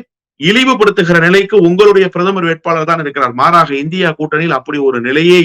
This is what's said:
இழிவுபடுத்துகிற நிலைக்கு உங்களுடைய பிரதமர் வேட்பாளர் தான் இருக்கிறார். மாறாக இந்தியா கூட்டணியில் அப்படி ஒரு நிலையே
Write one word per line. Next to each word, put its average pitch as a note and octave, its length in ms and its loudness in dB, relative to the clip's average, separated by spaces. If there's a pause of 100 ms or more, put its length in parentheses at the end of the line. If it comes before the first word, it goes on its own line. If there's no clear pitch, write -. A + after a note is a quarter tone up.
(420)
இழிவுபடுத்துகிற G3+ 800 0
நிலைக்கு G3 380 2
உங்களுடைய F#3+ 500 4
பிரதமர் F3+ 360 -4
வேட்பாளர் E3 400 -4
தான் D#3+ 140 -4
இருக்கிறார். C#3 340 -4
மாறாக D#3+ 440 0
இந்தியா D#3+ 420 -4
கூட்டணியில் D#3 400 -4
அப்படி D3 200 -8
ஒரு C3 220 -2
நிலையே D#3+ 440 2